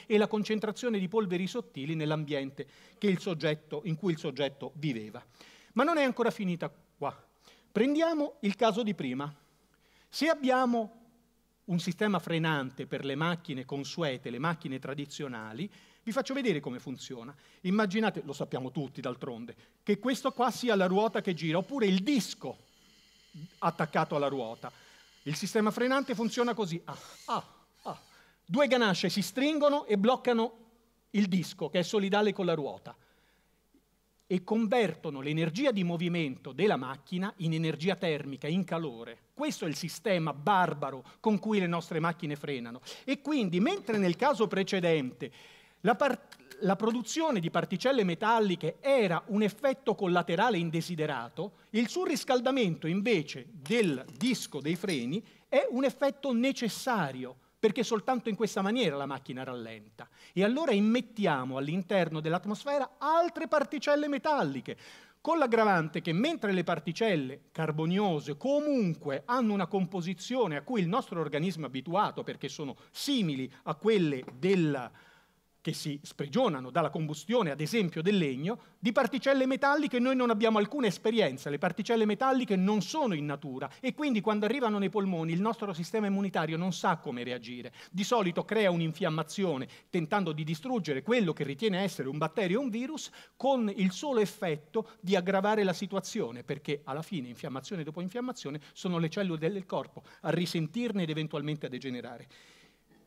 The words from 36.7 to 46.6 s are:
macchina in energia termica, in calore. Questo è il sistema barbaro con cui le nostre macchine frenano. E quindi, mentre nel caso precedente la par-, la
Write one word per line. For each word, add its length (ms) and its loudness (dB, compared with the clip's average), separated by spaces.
macchina 600 -6
in 160 0
energia 420 0
termica, 520 -4
in 160 0
calore. 680 -8
Questo 320 -4
è 20 -2
il 80 -4
sistema 580 -2
barbaro 720 0
con 180 2
cui 220 0
le 80 2
nostre 320 -2
macchine 360 -2
frenano. 460 -8
E 180 -4
quindi, 380 2
mentre 400 0
nel 160 4
caso 320 2
precedente 840 0
la 120 6
par-, 320 0
la 160 2